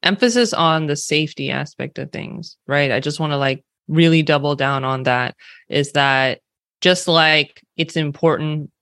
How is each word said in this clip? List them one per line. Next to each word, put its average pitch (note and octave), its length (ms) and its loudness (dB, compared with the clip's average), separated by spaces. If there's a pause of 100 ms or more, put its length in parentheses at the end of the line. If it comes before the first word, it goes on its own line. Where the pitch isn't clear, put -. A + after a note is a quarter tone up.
Emphasis A#3 500 2
on D#3+ 340 2
the D3 80 -2
safety D3 540 -4
aspect C3+ 480 -8
of C#3+ 140 -10
things, - 460 -14 (100)
right? C#3+ 240 0
I A#2 80 0
just C#3+ 200 -6
wanna, D3+ 180 -2
like, C3+ 260 -2 (240)
really E3 360 4
double D3 320 0
down C#3 280 -2
on C3 200 -4
that, B2 320 0 (340)
is C#3+ 240 -2
that C3+ 460 2 (420)
just F3+ 260 2
like D#3 560 2 (140)
it's - 180 -6
important D3+ 720 -2 (120)